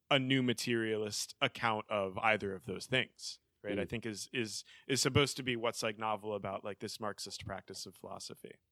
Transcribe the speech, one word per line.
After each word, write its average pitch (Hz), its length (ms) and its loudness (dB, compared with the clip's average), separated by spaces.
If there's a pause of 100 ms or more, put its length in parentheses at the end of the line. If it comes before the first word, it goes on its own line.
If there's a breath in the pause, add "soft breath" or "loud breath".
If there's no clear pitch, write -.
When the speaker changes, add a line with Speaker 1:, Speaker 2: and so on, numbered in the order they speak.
(120)
Speaker 1:
a 139 80 8
new 131 240 4
materialist 110 1000 0
account 113 480 2
of 95 300 0
either 101 340 4
of 92 120 -10
those 92 200 -6
things, - 540 -2 (240)
right? 101 160 -2
I 101 60 0
Speaker 2:
Mm. - 40 -6
Speaker 1:
think 113 160 -4
is, 104 280 -8
is, 113 300 -4 (240 loud breath)
is 135 140 2
supposed 139 360 4
to 139 60 -6
be 123 120 0
what's, 113 260 0
like, 110 160 0
novel 107 380 -2
about, 98 300 -4
like, 101 140 -6
this 107 200 -6
Marxist 104 480 -6
practice 95 380 -10
of 95 100 -16
philosophy. - 560 -12 (200)